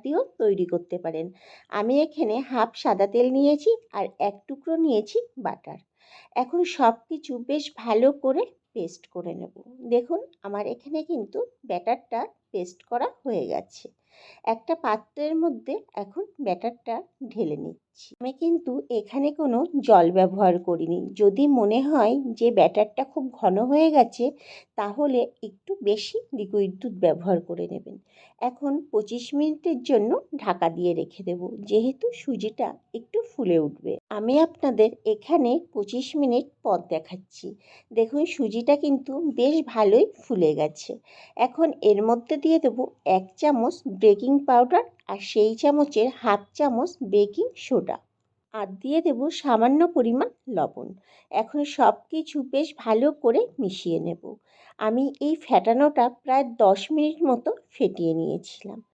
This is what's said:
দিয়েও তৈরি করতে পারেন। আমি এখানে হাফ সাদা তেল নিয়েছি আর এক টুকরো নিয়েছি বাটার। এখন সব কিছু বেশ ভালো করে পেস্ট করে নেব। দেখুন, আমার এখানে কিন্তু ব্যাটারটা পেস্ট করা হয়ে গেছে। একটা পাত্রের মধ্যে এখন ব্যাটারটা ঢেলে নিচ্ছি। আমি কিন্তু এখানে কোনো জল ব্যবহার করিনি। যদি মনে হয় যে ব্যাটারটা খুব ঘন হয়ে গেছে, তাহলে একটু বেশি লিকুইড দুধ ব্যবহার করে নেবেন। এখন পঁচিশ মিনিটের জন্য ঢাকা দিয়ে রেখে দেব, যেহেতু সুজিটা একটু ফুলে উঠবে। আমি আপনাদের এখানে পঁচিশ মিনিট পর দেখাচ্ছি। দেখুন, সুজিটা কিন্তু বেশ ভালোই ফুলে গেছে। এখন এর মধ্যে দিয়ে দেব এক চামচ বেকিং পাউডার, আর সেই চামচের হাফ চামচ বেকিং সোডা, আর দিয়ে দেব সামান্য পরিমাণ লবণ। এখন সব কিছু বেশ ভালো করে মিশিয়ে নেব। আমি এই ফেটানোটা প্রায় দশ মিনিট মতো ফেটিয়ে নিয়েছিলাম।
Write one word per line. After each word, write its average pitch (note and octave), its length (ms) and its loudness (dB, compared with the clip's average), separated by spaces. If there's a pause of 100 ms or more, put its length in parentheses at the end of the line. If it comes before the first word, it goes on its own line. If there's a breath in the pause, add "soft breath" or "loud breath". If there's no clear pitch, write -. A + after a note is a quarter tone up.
দিয়েও D#4 200 0 (180)
তৈরি G3 320 0
করতে F3 320 -6
পারেন। E3 220 -6 (520 soft breath)
আমি A3+ 160 0 (100)
এখানে D4 300 -2 (160)
হাফ B3 200 0 (120)
সাদা G3+ 320 2
তেল A#3+ 120 4 (120)
নিয়েছি D4 320 4 (280)
আর G3 80 -2 (220)
এক G3+ 80 -8 (100)
টুকরো C#4+ 280 -6 (100)
নিয়েছি A#3+ 340 0 (260)
বাটার। - 360 -10 (560 soft breath)
এখন B3+ 240 0 (160)
সব A3+ 180 4 (140)
কিছু D4+ 240 -10 (180)
বেশ D4 140 -2 (180)
ভালো A#3 260 4 (140)
করে C4+ 200 0 (320)
পেস্ট E3+ 280 -10 (120)
করে E3+ 260 -10
নেব। F3+ 140 -16 (380)
দেখুন, B3 280 0 (260)
আমার G3+ 180 -6 (100)
এখানে C#4+ 240 -8 (120)
কিন্তু A#3+ 280 -6 (300)
ব্যাটারটা A3+ 520 -6 (320)
পেস্ট F3+ 260 -10 (120)
করা B3 180 -4 (160)
হয়ে G3+ 280 -4
গেছে। - 340 -10 (680 soft breath)
একটা A3+ 220 -6 (100)
পাত্রের C#4+ 580 -4
মধ্যে C#4+ 320 -4 (280)
এখন G3+ 220 -10 (200)
ব্যাটারটা A3+ 500 -6 (380)
ঢেলে E3 320 -4
নিচ্ছি। - 440 -18 (120)
আমি B3+ 120 -8 (100)
কিন্তু E4+ 300 -2 (260)
এখানে C4+ 300 -4 (120)
কোনো B3+ 180 0 (300)
জল F3+ 180 8 (120)
ব্যবহার F#3 360 4 (140)
করিনি। E3+ 320 -2 (200)
যদি G3+ 240 4 (140)
মনে G#3+ 200 2 (100)
হয় B3 260 4 (240)
যে A#3 100 4 (100)
ব্যাটারটা G#3 440 4 (100)
খুব C#4+ 120 -6 (140)
ঘন F#3+ 180 2 (140)
হয়ে D#4 260 4
গেছে, A#3+ 280 4 (560 loud breath)
তাহলে C4 400 0 (280)
একটু - 240 -12 (160)
বেশি - 280 -2 (220)
লিকুইড G3 420 -2
দুধ A3+ 140 -8 (100)
ব্যবহার E3+ 340 2 (100)
করে F3 240 -8
নেবেন। - 240 -14 (520 soft breath)
এখন C#4 240 -6 (180)
পঁচিশ A#3 340 -4 (140)
মিনিটের D4+ 400 -2 (100)
জন্য A3+ 220 2 (320)
ঢাকা F#3 240 -2 (100)
দিয়ে F3 240 0
রেখে - 280 -10
দেব, F3 120 -6 (300)
যেহেতু A#3+ 360 0 (140)
সুজিটা A3 480 -6 (300)
একটু A#3+ 200 -8 (120)
ফুলে F3+ 260 0 (100)
উঠবে। - 260 -8 (260)
আমি A3+ 160 0 (120)
আপনাদের A3 440 2 (220)
এখানে A#3+ 380 0 (240)
পঁচিশ A#3 320 -6 (140)
মিনিট A#3+ 260 2 (180)
পর G3 140 2 (140)
দেখাচ্ছি। F3+ 540 -10 (440 soft breath)
দেখুন, A3+ 320 0 (120)
সুজিটা A#3 400 0 (100)
কিন্তু C#4 280 0 (280)
বেশ C#4+ 160 4 (160)
ভালোই A3 340 6 (160)
ফুলে F3+ 280 2 (100)
গেছে। D3+ 320 -6 (540 loud breath)
এখন D#4 220 2 (220)
এর G3+ 80 6 (100)
মধ্যে A#3+ 260 0 (100)
দিয়ে D#4+ 200 6
দেব A#3 140 0 (380)
এক F#3+ 80 0 (160)
চামচ C#4 360 2 (260)
বেকিং G#3+ 300 6 (160)
পাউডার, B3+ 360 4 (260)
আর G3+ 80 -8 (120)
সেই G#3+ 300 4
চামচের C#4+ 480 2 (120)
হাফ G3+ 220 0 (140)
চামচ C#4+ 340 0 (220)
বেকিং G#3 340 2 (180)
সোডা, - 320 -2 (580)
আর G#3 120 -6 (160)
দিয়ে D4 240 0
দেব B3 140 0 (220)
সামান্য B3+ 380 4 (160)
পরিমাণ B3+ 320 0 (280)
লবণ। - 320 -4 (440 soft breath)
এখন A3+ 280 -2 (160)
সব C4+ 180 4 (180)
কিছু D#4 240 -6 (180)
বেশ D4+ 140 0 (160)
ভালো A3+ 220 2 (160)
করে B3 180 2 (200)
মিশিয়ে F#3+ 460 -4
নেব। E3 160 -8 (640 soft breath)
আমি A#3+ 180 0 (220)
এই D#4 80 0 (100)
ফেটানোটা B3 600 2 (180)
প্রায় C4+ 220 0 (200)
দশ G3 160 6 (140)
মিনিট D4+ 240 0 (100)
মতো B3 220 0 (240)
ফেটিয়ে F3 460 0
নিয়েছিলাম। E3+ 580 -8 (180)